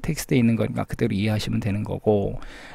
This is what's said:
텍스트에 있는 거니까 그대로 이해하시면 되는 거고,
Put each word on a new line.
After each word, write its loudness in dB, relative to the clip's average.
텍스트에 0
있는 6
거니까 0
그대로 -2
이해하시면 0
되는 -2
거고, 0